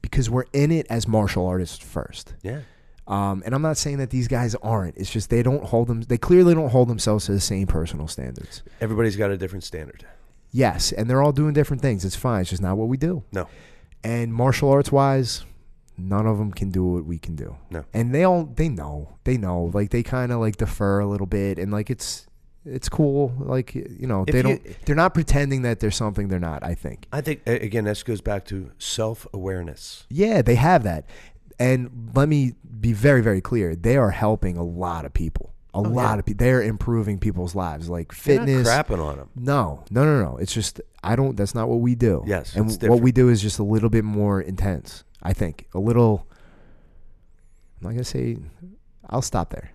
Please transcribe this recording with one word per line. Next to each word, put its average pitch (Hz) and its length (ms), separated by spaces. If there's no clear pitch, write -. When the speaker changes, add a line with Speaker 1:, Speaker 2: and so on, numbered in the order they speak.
Speaker 1:
Because 120 300
we're 123 200
in 143 200
it 165 180
as 113 180
martial 101 380
artists 90 320
first. - 640
Speaker 2:
Yeah. 131 200
Speaker 1:
Um, 98 380
and 117 80
I'm 139 80
not 156 160
saying 143 220
that 131 100
these 123 180
guys 120 280
aren't. 104 420
It's - 140
just 104 180
they 117 140
don't 127 200
hold 117 240
them. 117 140
They 117 160
clearly 180 380
don't 156 160
hold 123 180
themselves 107 380
to 101 60
the 98 60
same 95 280
personal 78 400
standards. - 560
Speaker 2:
Everybody's 110 340
got 104 140
a 98 80
different 92 260
standard. - 420
Speaker 1:
Yes, 120 400
and 107 160
they're 131 140
all 147 120
doing 147 200
different 143 300
things. 104 200
It's 95 120
fine. 113 260
It's 90 80
just 92 140
not 95 140
what 110 100
we 131 100
do. 160 340
Speaker 2:
No. 92 160
Speaker 1:
And 117 300
martial 127 380
arts 139 200
wise, 139 520
none 98 260
of 107 140
'em 104 120
can 98 200
do 92 120
what 87 220
we 85 140
can 82 160
do. - 220
Speaker 2:
No. 80 240
Speaker 1:
And 117 200
they 160 100
all, 180 220
they 151 240
know. 73 400
They 127 140
know. 90 340
Like, 101 200
they 120 100
kinda, 123 380
like, 110 180
defer 101 420
a 101 80
little 98 200
bit, 98 320
and, 95 120
like, 104 200
it's, - 340
it's 127 220
cool. 143 480
Like, 131 380
y-, 127 100
you 117 120
know, 98 200
Speaker 2:
If - 40
Speaker 1:
they 123 80
Speaker 2:
you 127 40
Speaker 1:
don't, - 440
they're 147 80
not 175 180
pretending 139 480
that 120 180
they're 107 120
something 101 380
they're 92 100
not, 82 240
I 85 100
think. - 400
Speaker 2:
I 147 80
think, 147 240
a-, 120 180
again, 110 200
this 104 180
goes 107 200
back 101 240
to 95 340
self-awareness. 95 1300
Speaker 1:
Yeah, 202 320
they 117 140
have 151 260
that. 82 240
And 123 560
let 139 120
me 143 260
be 117 120
very, 123 300
very 104 180
clear. 90 360
They 113 220
are 113 120
helping 104 480
a 85 60
lot 85 420
of 69 80
people. - 380
A - 20
Speaker 2:
Oh, 101 60
Speaker 1:
lot 113 300
Speaker 2:
yeah. 104 60
Speaker 1:
of 95 60
people. 107 180
They're 127 200
improving 107 560
people's 90 340
lives. 82 340
Like, 85 240
Speaker 2:
They're 139 160
not 135 80
Speaker 1:
fitness. 127 200
Speaker 2:
crapping 117 320
on 73 200
'em. 67 160
Speaker 1:
No. 120 560
No, 123 120
no, 151 200
no. 64 140
It's 87 160
just, - 280
I 113 120
don't, 131 220
that's 101 160
not 117 160
what 120 120
we 123 120
do. 110 320
Speaker 2:
Yes, 95 300
Speaker 1:
And 107 100
Speaker 2:
it's 110 120
Speaker 1:
w-, 110 140
what 120 120
we 127 80
Speaker 2:
different. 127 160
Speaker 1:
do 123 40
is 110 120
just 107 160
a 107 40
little 110 280
bit 113 120
more 104 380
intense, 95 600
I 92 120
think. - 420
A 92 40
little, 113 480
I'm 85 80
not - 40
gonna 123 120
say, 117 340
I'll 127 120
stop - 300
there. - 240